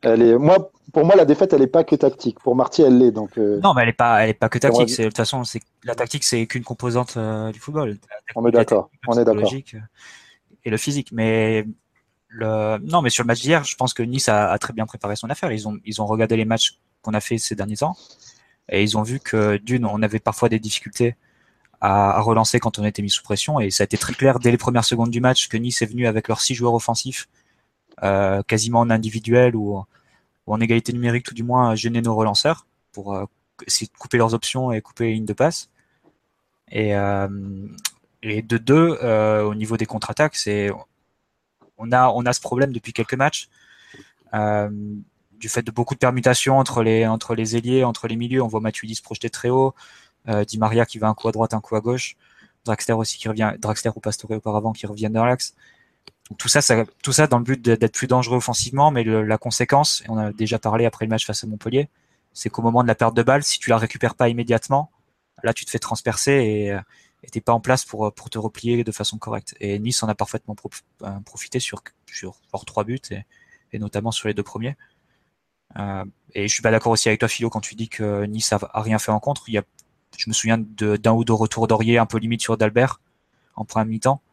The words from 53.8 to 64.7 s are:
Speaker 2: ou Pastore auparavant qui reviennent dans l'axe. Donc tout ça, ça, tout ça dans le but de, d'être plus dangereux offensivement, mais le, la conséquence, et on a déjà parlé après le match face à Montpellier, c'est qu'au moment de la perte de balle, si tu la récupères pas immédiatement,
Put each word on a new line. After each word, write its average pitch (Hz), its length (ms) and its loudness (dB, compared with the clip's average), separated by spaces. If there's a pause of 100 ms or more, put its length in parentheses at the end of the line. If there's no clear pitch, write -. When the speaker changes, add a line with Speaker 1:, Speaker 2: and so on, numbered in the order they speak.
Speaker 2:
ou - 20 -14
Pastore - 320 -8
auparavant 110 420 -2
qui 107 140 -10
reviennent 107 280 -6
dans 113 100 2
l'axe. 123 300 0 (760)
Donc - 80 -18
tout - 80 -6
ça, 131 140 4
ça, 117 240 2 (180)
tout 143 80 -4
ça 151 160 4
dans 127 120 4
le 117 60 0
but 131 160 0
de, 117 140 4
d'être 110 180 0
plus - 140 -6
dangereux 127 300 2
offensivement, 135 560 0
mais 123 100 0
le, 110 220 0
la 110 120 0
conséquence, 131 720 0
et 113 40 -10
on 113 60 -4
a 107 160 -4
déjà 110 280 -4
parlé 113 240 0
après 113 220 -2
le 110 40 -4
match 113 160 -2
face - 160 -8
à 113 60 -10
Montpellier, 117 400 -4 (440)
c'est - 160 -8
qu'au - 140 -6
moment 117 220 4
de - 20 0
la 113 80 2
perte 117 220 0
de 117 80 2
balle, 135 180 4
si - 160 -4
tu - 100 -10
la 117 100 4
récupères 113 360 -2
pas 123 140 2
immédiatement, 120 640 -2 (500)